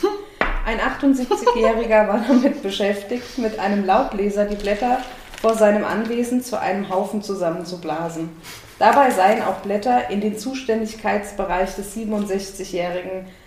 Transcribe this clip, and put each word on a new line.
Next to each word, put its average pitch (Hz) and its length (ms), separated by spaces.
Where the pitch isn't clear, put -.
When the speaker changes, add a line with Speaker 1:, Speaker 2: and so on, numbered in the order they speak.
Speaker 1:
<laughs> - 400
Speaker 2:
Ein 220 140
achtundsiebzigjähriger 233 1300
war 214 180
damit 254 360
beschäftigt, 202 760
mit 220 220
einem 202 260
Laubbläser 208 600
die 208 100
Blätter 202 420
vor 226 140
seinem 208 300
Anwesen 240 580
zu - 180
einem 196 280
Haufen 202 340
zusammenzublasen. 170 1080
Dabei 240 320
seien 208 300
auch 185 160
Blätter 208 520
in 202 100
den 208 180
Zuständigkeitsbereich 208 1400
des - 180
siebenundsechzigjährigen 190 1300